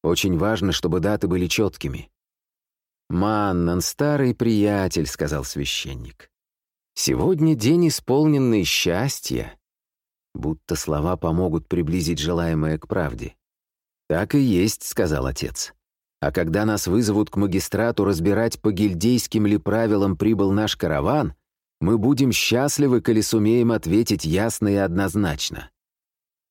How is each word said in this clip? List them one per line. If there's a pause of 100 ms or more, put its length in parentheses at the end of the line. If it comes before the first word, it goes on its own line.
«Очень
важно,
чтобы
даты
были
чёткими». (1000)
«Маннан,
старый
приятель», —
сказал
священник. (640)
«Сегодня
день,
исполненный
счастья», (800)
будто
слова
помогут
приблизить
желаемое
к
правде. (720)
«Так
и
есть», —
сказал
отец. (480)
«А
когда
нас
вызовут
к
магистрату
разбирать,
по
гильдейским
ли
правилам
прибыл
наш
караван, (480)
мы
будем
счастливы,
коли
сумеем
ответить
ясно
и
однозначно». (800)